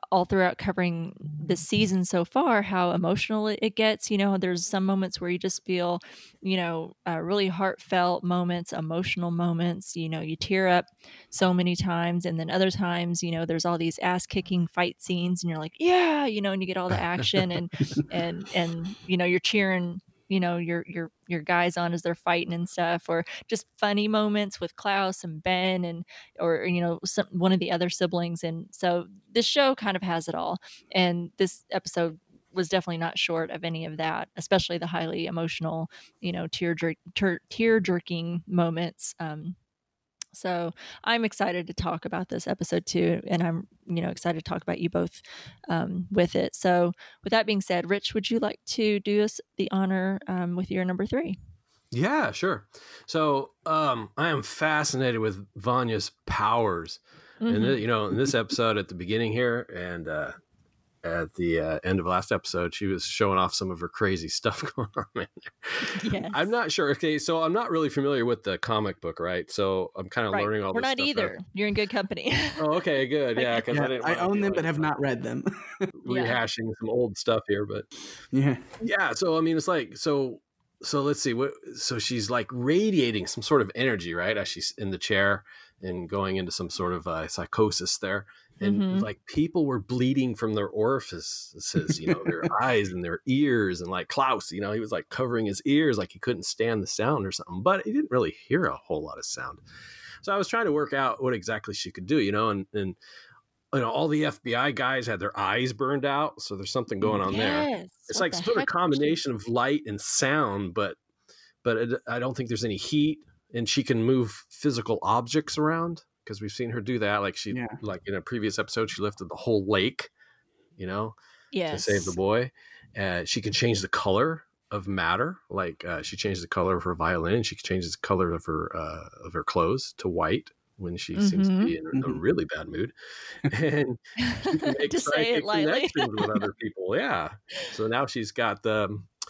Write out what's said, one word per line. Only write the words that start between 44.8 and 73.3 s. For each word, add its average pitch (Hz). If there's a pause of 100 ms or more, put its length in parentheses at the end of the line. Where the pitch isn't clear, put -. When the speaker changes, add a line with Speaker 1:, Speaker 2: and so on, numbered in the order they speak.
Speaker 1:
you 175
both, 175 (460)
um, 180
with 175
it. -
So 175 (300)
with 202
that 220
being 208
said, 175
Rich, 202
would 208
you 226
like -
to 214
do 208
us - (180)
the 190
honor, 190
um, 180
with 185
your 185
number 185
three? 277 (540)
Speaker 3:
Yeah, 214
sure. 165 (400)
So, 147 (120)
um, 139
I 165
am 139
fascinated 131
with 101
Vanya's 117 (160)
powers. 107 (400)
And, 226
Speaker 1:
Mm-hmm. 110
Speaker 3:
th-, 123
you 107
know, 110
in 95
this 135
episode 113
at 101
the 92
beginning 104
here 120 (120)
and, 87
uh, 76 (720)
at 82
the, 85
uh, 78
end 95
of 82
last 90
episode, 87
she 104
was 95
showing 98
off 90
some 92
of 87
her 85
crazy 95
stuff -
<laughs> -
going 113
on - (100)
in 101 (100)
there. - (720)
Speaker 1:
Yes. -
Speaker 3:
I'm 165
not 226
sure. 147
Okay, 156
so 165
I'm 160
not 226
really 160
familiar 139
with 120
the 92
comic 107
book, 82
right? 87
So 95
I'm 95
kinda 113
Speaker 1:
Right. 101
Speaker 3:
learning 107
all 95
Speaker 1:
We're 233
Speaker 3:
this 262
Speaker 1:
not 269
Speaker 3:
stuff 277
Speaker 1:
either. 220
Speaker 3:
as 190
Speaker 1:
You're 208
in 202
good 202
company. 202
<laughs> 294
Speaker 3:
Oh, 156
okay, 151
good. 131